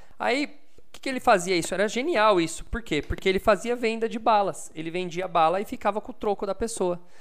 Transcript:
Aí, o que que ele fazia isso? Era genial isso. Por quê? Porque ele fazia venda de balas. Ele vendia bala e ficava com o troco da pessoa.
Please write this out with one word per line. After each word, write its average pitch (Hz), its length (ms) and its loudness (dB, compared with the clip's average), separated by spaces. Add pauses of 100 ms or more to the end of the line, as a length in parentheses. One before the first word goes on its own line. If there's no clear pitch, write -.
(180)
Aí, 247 260 0
o - 480 -14
que - 80 -12
que - 80 -6
ele 254 120 -2
fazia 185 360 4
isso? 165 160 -2
Era 196 160 0
genial 220 500 4
isso. 160 280 -2
Por 226 160 -6
quê? 151 180 0
Porque - 260 -4
ele 190 120 4
fazia 220 360 2
venda 226 320 -2
de 220 120 -4
balas. 208 560 2
Ele 160 160 -6
vendia 180 360 -4
bala 170 360 4
e - 20 -4
ficava 214 340 -2
com - 120 -10
o 226 40 -10
troco 208 300 -2
da 196 100 -2
pessoa. 185 460 -2 (200)